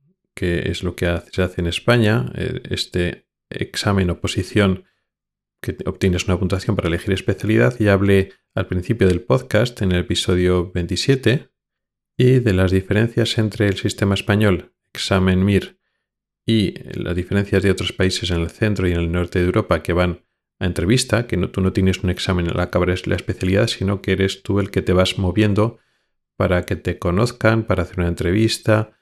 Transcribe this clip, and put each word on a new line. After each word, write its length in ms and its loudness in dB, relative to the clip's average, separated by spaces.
que 340 -4
es 140 -6
lo 120 -6
que 120 -4
hace, 260 -4
se 100 -2
hace 200 -2
en 60 -2
España, 640 0
eh, 340 -6
este 600 -6
examen 600 -2
o 100 -6
posición 640 0
que 100 -6
te, 160 -8
obtienes 380 0
una 120 2
puntuación 380 -2
para 120 -2
elegir 260 -2
especialidad, 640 0
ya 160 4
hablé 380 2
al 120 -4
principio 400 0
del 140 2
podcast, 640 0
en 100 2
el 80 2
episodio 720 0
veintisiete, 800 0
y 240 4
de 120 2
las 200 2
diferencias 640 0
entre 300 0
el 80 0
sistema 380 -2
español, 580 0
examen 520 2
mir, 340 0
y 300 2
las 160 -4
diferencias 480 0
de 80 4
otros 220 -2
países 380 -2
en 100 0
el 100 -2
centro 380 0
y 40 2
en 60 0
el 140 -2
norte 260 -2
de 60 2
Europa 380 0
que 100 -4
van 320 0
a 80 -4
entrevista, 600 0
que 80 -2
no, 140 -2
tú 100 -4
no 120 2
tienes 300 2
un 80 0
examen 380 -2
al 100 -4
acabar 300 0
la 80 0
especialidad, 540 0
sino 340 -2
que 100 -2
eres 300 0
tú 160 -2
el 140 -2
que 100 0
te 100 0
vas 260 2
moviendo 600 2
para 280 0
que 100 -4
te 240 -6
conozcan, 640 0
para 180 0
hacer 180 -6
una 80 0
entrevista 920 0